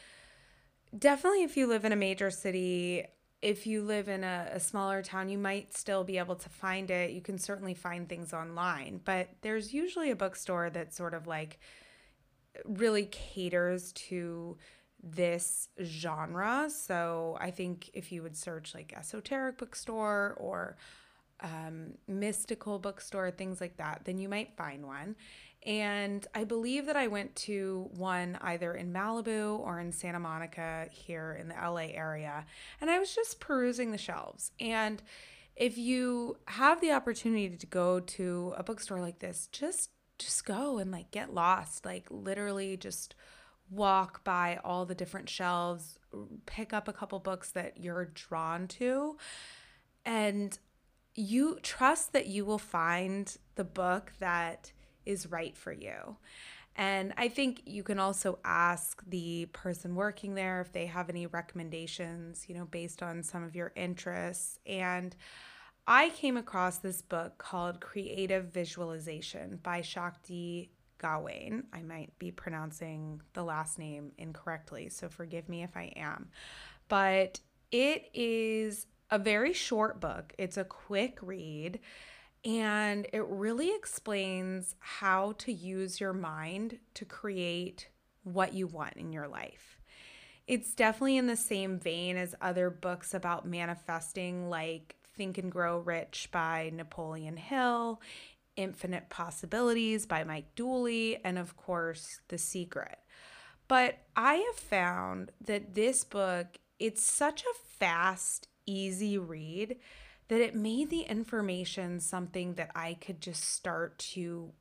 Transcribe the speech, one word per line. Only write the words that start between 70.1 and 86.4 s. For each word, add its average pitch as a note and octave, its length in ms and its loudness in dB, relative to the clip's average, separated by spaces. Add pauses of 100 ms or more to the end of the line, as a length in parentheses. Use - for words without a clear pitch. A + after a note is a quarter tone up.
Gawain. D#3+ 720 -2
I E3 100 -10
might D#3+ 360 -10
be F3+ 120 -6
pronouncing D#3 920 -8 (120)
the F3+ 100 -4
last D#3 360 -2
name D3 380 -8
incorrectly, D#3 760 -8
so - 180 -8
forgive E3 400 -8
me E3+ 160 -6
if F3 120 -10
I - 200 -8
am. - 320 -8 (600)
But F#3+ 520 6 (320)
it C#4 420 4
is A3 720 2 (240)
a G#3+ 80 6
very G#3+ 340 4
short G#3+ 480 2
book. - 380 -4
It's F#3 180 -2
a F#3+ 80 0
quick G3+ 560 0
read, F3 600 -6 (640)
and G#3+ 680 2
it G#3+ 140 2
really A#3 480 2
explains F#3+ 1040 -2
how G3 540 4
to A#3 200 -4
use F#3+ 480 -2
your G3 120 2
mind F#3 640 -4 (160)